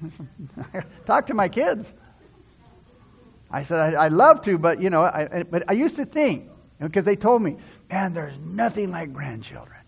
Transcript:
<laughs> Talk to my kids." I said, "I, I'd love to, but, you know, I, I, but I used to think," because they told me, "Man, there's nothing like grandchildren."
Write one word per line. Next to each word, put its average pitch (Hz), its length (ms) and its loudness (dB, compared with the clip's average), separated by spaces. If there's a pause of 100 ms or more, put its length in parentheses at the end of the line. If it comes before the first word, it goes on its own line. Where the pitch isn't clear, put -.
<laughs> - 1040 -16
Talk 269 220 2
to 294 60 -6
my 196 160 0
kids." 226 420 -2 (1600)
I 139 120 -6
said, 160 300 0
"I, 151 120 4
I'd 156 80 2
love 277 300 8
to, 190 140 2
but, 165 240 2
you 185 80 2
know, 165 140 4
I, 170 360 -2
I, 170 40 -4
but 170 240 -4
I 185 60 0
used 269 240 0
to 277 80 -4
think," 269 440 0 (300)
because 165 240 -2
they 196 140 2
told 220 240 4
me, 151 160 -4 (340)
"Man, 185 220 -2
there's 147 240 -10
nothing 196 540 -4
like 165 200 -10
grandchildren." 120 760 -14